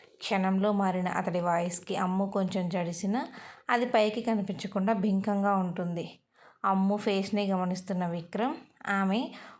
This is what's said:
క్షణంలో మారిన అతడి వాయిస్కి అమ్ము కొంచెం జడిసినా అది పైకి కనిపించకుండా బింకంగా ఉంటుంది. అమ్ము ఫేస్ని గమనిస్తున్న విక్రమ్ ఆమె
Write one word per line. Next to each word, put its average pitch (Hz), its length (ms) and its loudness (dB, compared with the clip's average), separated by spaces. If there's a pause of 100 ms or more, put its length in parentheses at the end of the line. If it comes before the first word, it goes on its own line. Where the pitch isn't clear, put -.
(180)
క్షణంలో 190 540 2
మారిన 185 360 2
అతడి 180 320 0
వాయిస్కి 175 560 0
అమ్ము 185 300 0
కొంచెం 190 420 -2
జడిసినా 180 580 -2 (440)
అది 247 160 2
పైకి 220 340 2
కనిపించకుండా 202 720 0
బింకంగా 202 640 2
ఉంటుంది. 175 640 -2 (460)
అమ్ము 196 320 4
ఫేస్ని 202 500 0
గమనిస్తున్న 180 600 -2
విక్రమ్ 170 480 -2 (340)
ఆమె 196 420 0 (300)